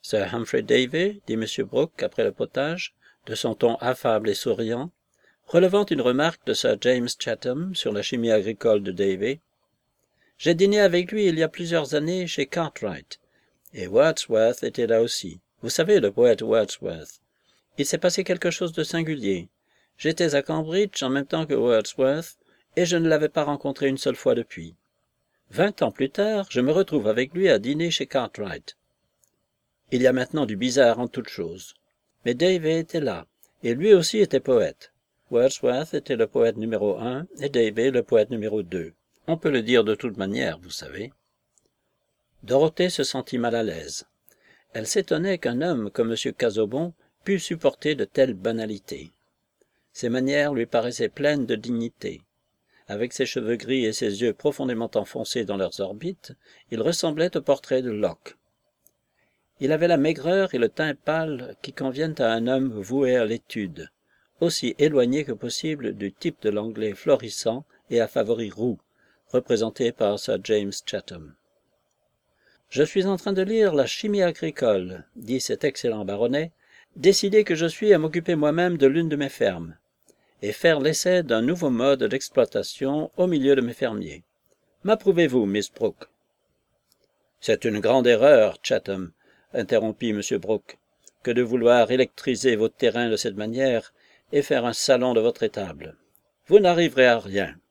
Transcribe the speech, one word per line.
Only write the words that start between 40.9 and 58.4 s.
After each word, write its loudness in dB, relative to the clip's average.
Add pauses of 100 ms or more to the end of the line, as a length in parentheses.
Dorothée 2
se -2
sentit -6
mal 0
à 0
l'aise. -8 (640)
Elle -8
s'étonnait -2
qu'un -2
homme -2
comme -2
Monsieur -4
Casaubon -2 (300)
pût 0
supporter -2
de -4
telles 2
banalités. -6 (800)
Ses -6
manières 0
lui -2
paraissaient -2
pleines -2
de -2
dignité. -6 (680)
Avec -6
ses -2
cheveux -4
gris -2
et 0
ses -4
yeux 0
profondément -4
enfoncés -4
dans -6
leurs -4
orbites, -8 (360)
il -6
ressemblait 0
au 0
portrait 0
de -4
Locke. -4 (1200)